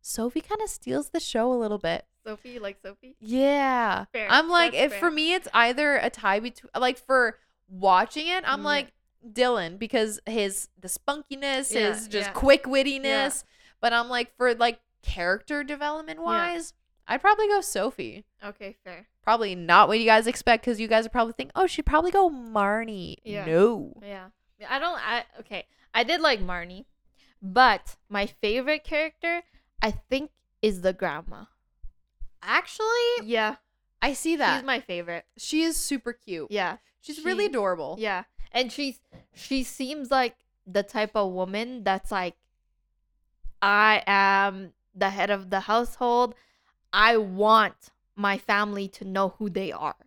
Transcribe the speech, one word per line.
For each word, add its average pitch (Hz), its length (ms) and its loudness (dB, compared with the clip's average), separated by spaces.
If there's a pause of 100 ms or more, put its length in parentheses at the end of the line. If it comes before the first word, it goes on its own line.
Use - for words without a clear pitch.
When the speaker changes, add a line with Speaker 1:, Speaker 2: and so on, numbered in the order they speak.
Speaker 1:
Sophie 247 400 -4
kinda 427 260 -6
steals 269 440 -6
the 339 100 -4
show 240 320 -2
a - 20 0
little 214 220 -2
bit. 165 280 -4 (200)
Speaker 2:
Sophie, 214 240 -14
you 247 100 -14
like 202 240 -10
Sophie? 202 380 -20
Speaker 1:
Yeah. 247 920 2
Speaker 2:
Fair. 220 180 -4
Speaker 1:
I'm 320 200 6
like, 339 240 4
Speaker 2:
That's 214 200 2
Speaker 1:
if - 60 -8
for 339 80 0
Speaker 2:
fair. 330 40 2
Speaker 1:
me, 311 220 0
it's 370 200 -4
either 254 420 2
a - 140 0
tie 202 320 -2
between, - 360 -14
like, 254 200 0
for 247 420 0 (300)
watching 190 580 2
it, 359 180 -2
I'm 285 140 -2
Speaker 2:
Yeah. 302 60 -8
Speaker 1:
like, 285 260 -2 (360)
Dylan, 214 520 0
because 220 460 -2
his, 202 420 -4 (100)
the 185 120 -16
spunkiness, 277 840 -6
Speaker 2:
Yeah, 415 200 0
Speaker 1:
his 214 160 -8
just 202 200 -4
Speaker 2:
yeah. 190 40 -12
Speaker 1:
quick 269 320 6
wittiness. 269 380 0
Speaker 2:
Yeah. 277 280 0 (480)
Speaker 1:
But 233 140 0
I'm 240 160 0
like, 247 280 -4
for, 247 160 2
like, 233 260 2 (220)
character 190 600 -2
development 302 560 -8
Speaker 2:
Yeah. 330 60 -8
Speaker 1:
wise, 339 480 -2 (340)
I'd 247 140 -2
probably 415 260 4
go 403 140 2
Sophie. 190 640 -6 (200)
Speaker 2:
Okay, 202 380 -14
fair. 180 240 -18 (160)
Speaker 1:
Probably 214 320 2
not 175 320 8
what 214 120 2
you 226 60 0
guys 220 220 6
expect, 233 360 2
'cause 233 160 -2
you 226 80 -4
guys 226 200 2
probably 226 260 0
think, - 220 -12
"Oh, 381 120 4
she'd - 180 -4
probably 330 260 2
go 370 180 4
Marnie." 214 920 -4
Speaker 2:
Yeah. 208 220 -10
Speaker 1:
No. 190 480 4 (100)
Speaker 2:
Yeah. 190 260 -18 (400)
I 262 100 -2
don't, 330 240 -4
I, 226 220 -4 (140)
okay. 202 260 -12 (280)
I 240 100 2
did 320 180 0
like 269 180 2
Marnie, 180 460 -8 (560)
but 202 540 4 (140)
my 202 180 -2
favorite 254 560 -2
character, 320 580 -4 (400)
I 220 100 2
think, 269 380 -4 (320)
is 202 200 0
the 185 120 2
grandma. 170 520 -8 (1000)
Speaker 1:
Actually, 359 440 -2 (360)
Speaker 2:
Yeah. 220 320 -2 (460)
Speaker 1:
I 185 120 0
see 330 240 -2
that. 208 200 2
Speaker 2:
She's 262 80 -8
my 262 140 -2
favorite. 175 460 -8 (120)
Speaker 1:
She 311 260 -2
is 330 140 -2
super 240 360 -4
cute. 170 380 -10
Speaker 2:
Yeah. 202 260 -4 (220)
Speaker 1:
She's 302 240 -14
really 370 220 0
Speaker 2:
She 415 40 0
Speaker 1:
adorable. 180 500 -2
Speaker 2:
Yeah. 202 240 -4 (280)
And 247 200 -2
she's, 277 280 -6 (340)
she 262 300 -4
seems 269 480 -8
like 254 240 0 (300)
the 196 180 -2
type 214 320 -4
of 202 160 0
woman 202 520 -6
that's 190 280 -2
like, 190 240 -4 (1300)
"I 208 460 4
am 196 640 2 (220)
the 196 140 0
head 196 200 -2
of 196 200 -2
the 190 120 -2
household. 240 720 0 (580)
I 220 240 6
want 208 720 2 (260)
my 202 220 0
family 202 520 -2
to - 160 -16
know 190 320 0
who 208 120 -6
they 190 220 -6
are." - 240 -6 (120)